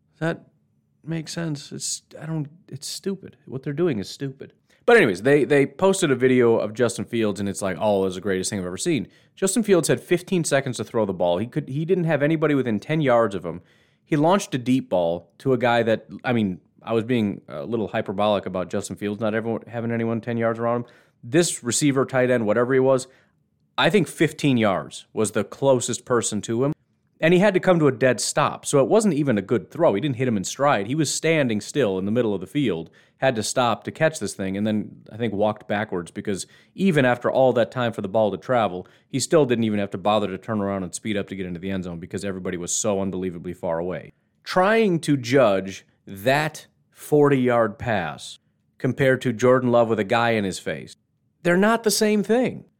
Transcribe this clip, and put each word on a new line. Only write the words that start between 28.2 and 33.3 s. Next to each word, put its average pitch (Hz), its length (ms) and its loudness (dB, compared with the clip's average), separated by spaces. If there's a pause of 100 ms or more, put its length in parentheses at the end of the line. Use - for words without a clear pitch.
stop, - 460 -2
so 143 140 2
it 127 80 2
wasn't 202 260 4
even 135 240 2
a 98 40 0
good 98 280 -2
throw. 143 240 2
He 101 60 -2
didn't 135 160 -2
hit 127 100 -2
him 117 100 0
in 98 60 -2
stride. 120 460 0
He 143 80 -4
was 156 180 -2
standing 143 460 0
still 104 400 0
in 95 40 -4
the 98 60 -2
middle 113 240 0
of 92 60 -6
the 90 80 -12
field, 95 420 -2 (280)
had 131 180 0